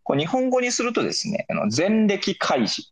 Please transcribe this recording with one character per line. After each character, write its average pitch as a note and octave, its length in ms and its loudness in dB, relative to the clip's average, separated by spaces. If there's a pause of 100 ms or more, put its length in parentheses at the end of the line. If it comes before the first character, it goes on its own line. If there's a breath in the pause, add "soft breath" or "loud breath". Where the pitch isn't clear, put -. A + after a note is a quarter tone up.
こ - 100 0
う、 C#3 60 2
日 D#3 80 0
本 B3+ 240 0
語 B3+ 100 2
に B3 100 0
す A#3+ 120 -2
る A#3 100 -2
と - 80 0
で - 120 -2
す - 140 -4
ね、 - 220 -4
あ - 60 0
の、 - 200 -2
前 G#3+ 300 4
歴 G3 320 0
開 - 300 2
示。 - 240 -6